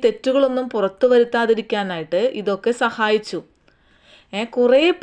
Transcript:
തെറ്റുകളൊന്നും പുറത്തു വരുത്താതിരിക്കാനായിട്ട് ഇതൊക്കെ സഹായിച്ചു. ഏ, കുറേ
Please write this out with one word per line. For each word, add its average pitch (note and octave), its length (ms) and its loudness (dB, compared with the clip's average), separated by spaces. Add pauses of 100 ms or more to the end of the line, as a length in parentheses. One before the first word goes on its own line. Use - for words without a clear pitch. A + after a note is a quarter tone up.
തെറ്റുകളൊന്നും B3+ 640 0
പുറത്തു G3+ 380 0
വരുത്താതിരിക്കാനായിട്ട് A3 1300 0
ഇതൊക്കെ G3+ 380 -4
സഹായിച്ചു. G#3+ 720 -2 (920)
ഏ, G#3 100 -6
കുറേ B3+ 600 2